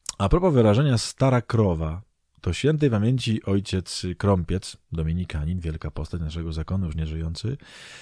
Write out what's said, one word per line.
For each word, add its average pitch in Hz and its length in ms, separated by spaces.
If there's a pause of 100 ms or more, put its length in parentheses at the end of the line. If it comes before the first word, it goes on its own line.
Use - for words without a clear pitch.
(180)
A 101 120
propos 175 240
wyrażenia 120 440
stara 127 440
krowa, 87 600 (400)
to 92 120
świętej 147 360
pamięci 113 540
ojciec 98 600 (120)
Krąpiec, 95 600 (140)
dominikanin, 82 680
wielka 80 320
postać 82 300
naszego 82 320
zakonu, 90 320
już 76 100
nieżyjący, 80 640 (440)